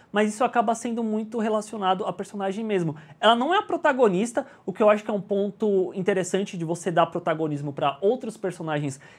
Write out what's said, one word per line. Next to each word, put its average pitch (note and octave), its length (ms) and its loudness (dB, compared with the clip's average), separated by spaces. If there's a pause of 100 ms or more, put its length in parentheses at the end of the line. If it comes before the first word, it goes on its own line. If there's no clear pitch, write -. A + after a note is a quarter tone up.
(120)
mas G#3+ 220 0
isso C4 100 -2
acaba A#3 300 2
sendo A#3 300 -4
muito A3 340 -4
relacionado G#3+ 680 0
à F#3+ 60 -4
personagem G3 540 -6
mesmo. F3 300 0 (240)
Ela A3 160 6
não C4+ 180 0
é G4+ 60 4
a A4 40 0
protagonista, A#3+ 840 2 (180)
o F#3+ 80 -6
que - 80 -2
eu G#3 80 8
acho G#3 140 4
que - 80 -4
é - 20 0
um G3+ 80 -2
ponto G3 720 0
interessante F#3+ 640 -2
de E3 80 -6
você E3 240 -4
dar E3 160 4
protagonismo D#3 680 -2
pra C#3+ 300 -2
outros A3+ 340 0
personagens D3+ 640 -4 (200)